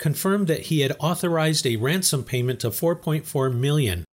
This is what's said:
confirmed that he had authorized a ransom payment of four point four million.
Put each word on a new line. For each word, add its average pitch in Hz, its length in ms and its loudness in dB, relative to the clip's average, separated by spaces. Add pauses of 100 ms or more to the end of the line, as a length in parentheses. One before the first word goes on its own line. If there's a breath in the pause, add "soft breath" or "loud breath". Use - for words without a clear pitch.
confirmed 190 480 0
that 160 140 0
he 160 180 0
had 127 180 0
authorized 160 680 0
a 120 120 2
ransom 143 480 0
payment 123 400 -2
of 113 100 -2
four 170 220 0
point 151 320 -4
four 131 200 0
million. 123 560 0 (120)